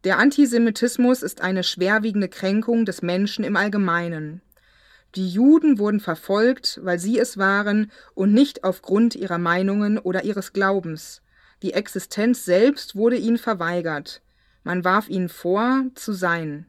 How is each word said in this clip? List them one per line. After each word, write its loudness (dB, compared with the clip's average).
"Der 2
Antisemitismus 2
ist -8
eine -2
schwerwiegende 0
Kränkung 0
des -4
Menschen -2
im -2
Allgemeinen. -2
Die -4
Juden 6
wurden 0
verfolgt, -2
weil -2
sie -2
es -2
waren 0
und 2
nicht 2
aufgrund 0
ihrer -6
Meinungen 0
oder -4
ihres -6
Glaubens. -4
Die -4
Existenz -4
selbst 2
wurde 2
ihnen 0
verweigert. -4
Man -4
warf 2
ihnen -4
vor, 0
zu -10
sein." -4